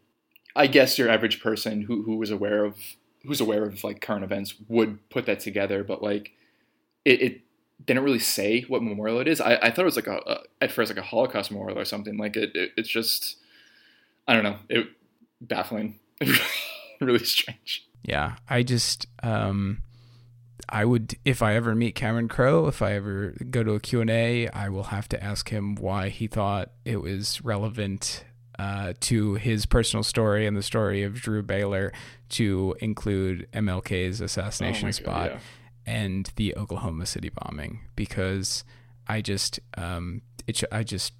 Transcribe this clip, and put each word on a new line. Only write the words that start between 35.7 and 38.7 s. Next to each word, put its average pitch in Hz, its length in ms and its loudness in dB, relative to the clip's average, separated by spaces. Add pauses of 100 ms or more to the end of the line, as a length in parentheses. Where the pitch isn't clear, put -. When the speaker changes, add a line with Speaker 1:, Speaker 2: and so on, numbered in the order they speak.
Speaker 2:
and 98 500 -2
the 104 200 0
Oklahoma 85 500 -4
City - 240 -6
bombing, - 520 -10 (140)
because 95 680 -2 (440)